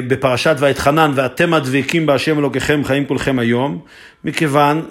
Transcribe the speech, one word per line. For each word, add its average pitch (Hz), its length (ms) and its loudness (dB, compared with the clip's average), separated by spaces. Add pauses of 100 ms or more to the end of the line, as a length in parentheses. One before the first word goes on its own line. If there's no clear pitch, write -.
בפרשת 127 520 2
ואתחנן, 147 560 2
"ואתם 139 380 0
הדבקים 143 520 0
בהשם 147 340 2
אלוקיכם 143 440 0
חיים 135 220 -2
כולכם 135 340 -2
היום", 123 400 -2 (440)
מכיוון 147 680 0